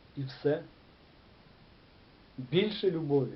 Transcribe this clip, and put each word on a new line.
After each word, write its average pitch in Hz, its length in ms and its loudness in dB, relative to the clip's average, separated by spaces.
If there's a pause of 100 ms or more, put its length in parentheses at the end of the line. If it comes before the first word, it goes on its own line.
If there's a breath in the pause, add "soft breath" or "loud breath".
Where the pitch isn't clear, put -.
(160)
І 143 60 -6
все. 147 400 -2 (1800)
Більше 185 520 0
любові, 143 460 2